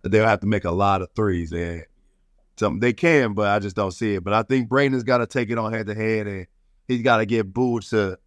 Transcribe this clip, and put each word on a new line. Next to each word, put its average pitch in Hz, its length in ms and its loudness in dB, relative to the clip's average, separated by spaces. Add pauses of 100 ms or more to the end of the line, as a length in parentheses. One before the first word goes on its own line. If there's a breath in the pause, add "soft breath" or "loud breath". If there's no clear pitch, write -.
they'll 107 240 4
have 107 140 2
to 98 60 -4
make 101 180 0
a 87 60 -2
lot 95 320 2
of 90 140 -8
threes, 90 360 -2
and 85 300 -6 (760)
something 101 220 -2
they 120 120 2
can, 139 420 2
but 104 140 0
I 104 100 2
just 98 180 -4
don't 98 160 -2
see 107 220 -2
it. 92 100 -4
But 101 100 0
I 110 80 2
think 127 260 0
Braden's 131 360 0
gotta 120 220 2
take 117 240 -4
it 117 80 -2
on 110 140 -4
head-to-head, 110 540 -2
and 95 200 -8 (400)
he's 123 160 -2
gotta 113 240 4
get 104 260 0
Boo 120 280 0
to 101 460 -2